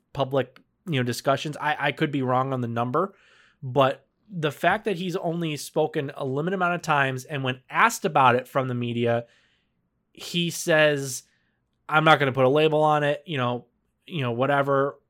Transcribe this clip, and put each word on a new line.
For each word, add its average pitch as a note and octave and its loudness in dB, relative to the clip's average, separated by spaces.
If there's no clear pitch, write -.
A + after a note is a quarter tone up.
public, C3+ -2
you C#3+ -2
know, B2+ 2
discussions. C3+ -2
I, D3+ -2
I C#3+ -2
could D3+ -2
be C#3 -2
wrong B2+ 0
on B2+ -4
the A#2+ -4
number, B2 -2
but C3+ 0
the D#3 -4
fact F#3+ 0
that G3 -2
he's F3+ -4
only E3+ -4
spoken D3+ -4
a C#3+ -8
limited D3+ -4
amount F3 0
of E3+ -6
times, C3+ 0
and C#3 -8
when B2+ -4
asked G3+ 0
about B2+ 4
it B2 -2
from C3 -2
the B2 -4
media, A#2+ -2
he E3+ -6
says, D3+ 0
"I'm D#3 2
not D#3 8
gonna C3+ 0
put C3+ 2
a B2+ 6
label D3+ 4
on D3+ 4
it, D3 -2
you D#3 -8
know, B2 -4
you D#3 -8
know, B2 -2
whatever, C#3 0